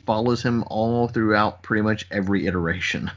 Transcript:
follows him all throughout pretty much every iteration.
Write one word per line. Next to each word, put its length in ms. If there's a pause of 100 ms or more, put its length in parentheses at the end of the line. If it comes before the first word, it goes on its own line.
follows 380
him 240
all 400
throughout 560
pretty 200
much 280
every 380
iteration. 680